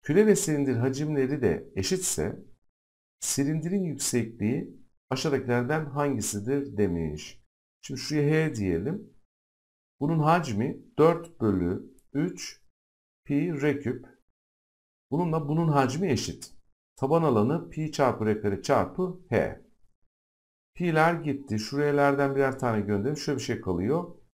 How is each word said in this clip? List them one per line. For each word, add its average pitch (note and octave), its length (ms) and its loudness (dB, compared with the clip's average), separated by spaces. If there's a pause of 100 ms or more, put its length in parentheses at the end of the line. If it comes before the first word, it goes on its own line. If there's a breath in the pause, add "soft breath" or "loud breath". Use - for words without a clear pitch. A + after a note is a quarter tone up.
Küre G3+ 240 4
ve G3+ 100 6
silindir C#3+ 400 0
hacimleri C3+ 640 0
de E2+ 340 0
eşitse F#2+ 680 -4 (760)
silindirin D#3+ 640 -2
yüksekliği A#2+ 920 -4 (340)
aşağıdakilerden C3 760 0
hangisidir C3+ 920 -4
demiş. E2 680 -2 (380)
Şimdi C3 200 -10
şuraya D3+ 480 2
H B2 60 -4
diyelim. G2+ 600 -2 (840)
Bunun D#3 180 0
hacmi D3 640 2 (160)
dört - 420 4
bölü F#2 540 0 (180)
üç - 500 -4 (600)
pi D3 380 -2
R C#3+ 180 2
küp. - 260 -6 (1040)
Bununla D#3 380 0
bunun D#3+ 200 2
hacmi C#3+ 420 2
eşit. - 440 -4 (420)
Taban D#3 260 2
alanı C#3+ 480 2
pi D#3 220 -6
çarpı A#2+ 340 0
R G#2+ 140 0
kare G2 220 -2
çarpı F3+ 680 -2
H. - 360 -2 (1120)
Pi'ler E3+ 400 4
gitti. C#3+ 440 -4
Şuralardan C#3 800 2
birer C3+ 220 2
tane A2+ 220 0
gönderelim. G2+ 360 0
Şöyle B2+ 220 -2
bir A#2+ 60 -8
şey A2 160 -4
kalıyor. A2+ 540 -2 (200)